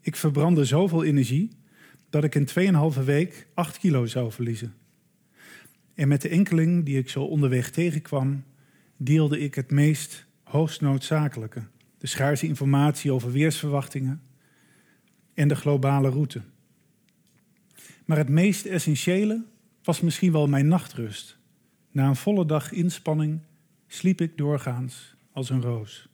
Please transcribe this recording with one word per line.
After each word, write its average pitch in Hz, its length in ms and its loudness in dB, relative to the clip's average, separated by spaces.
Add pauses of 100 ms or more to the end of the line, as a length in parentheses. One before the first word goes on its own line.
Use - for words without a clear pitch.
Ik - 160 -6
verbrandde 151 480 2
zoveel 160 400 2
energie 143 460 2 (600)
dat 151 140 0
ik 151 100 0
in 143 100 2
tweeënhalve 156 600 2
week 147 500 0
acht 170 240 -6
kilo 135 280 2
zou 113 260 -4
verliezen. 117 420 -6 (1200)
En 143 140 0
met 143 140 2
de - 60 -6
enkeling 170 560 2
die 139 140 -2
ik 127 100 -2
zo 139 140 -6
onderweg 135 480 0
tegenkwam, 143 760 -2 (520)
deelde 147 440 2
ik 143 140 -4
het 135 160 -6
meest 147 560 0 (260)
hoogst 156 280 0
noodzakelijke. 139 840 -2 (360)
De - 80 -12
schaarse 139 400 0
informatie 139 680 2
over 123 200 -2
weersverwachtingen 143 920 -2 (1120)
en 147 140 2
de 151 60 2
globale 139 540 0
route. 131 340 -4 (1600)
Maar 156 120 2
het 151 120 2
meest 175 380 2
essentiële 190 800 0 (380)
was - 180 -2
misschien 170 320 2
wel 151 160 2
mijn 143 200 4
nachtrust. - 720 -4 (520)
Na 139 180 0
een 135 80 2
volle 196 300 0
dag 151 260 -2
inspanning 156 680 -2 (460)
sliep 185 340 -2
ik 165 160 -4
doorgaans 131 800 -4 (180)
als 131 180 -8
een 131 120 0
roos. 117 520 -8